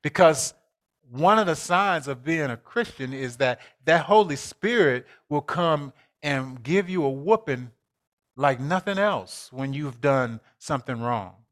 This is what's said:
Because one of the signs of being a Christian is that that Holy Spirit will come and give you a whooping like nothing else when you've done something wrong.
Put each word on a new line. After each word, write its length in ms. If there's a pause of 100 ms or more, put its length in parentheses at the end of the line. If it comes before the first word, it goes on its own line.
Because 520 (560)
one 280
of 80
the 100
signs 520
of 160
being 260
a 60
Christian 560
is 240
that 240 (240)
that 220
Holy 300
Spirit 720 (220)
will 120
come 520 (300)
and 400
give 280
you 140
a 60
whooping 600 (680)
like 240
nothing 380
else 540
when 200
you've 280
done 400 (180)
something 420
wrong. 340 (180)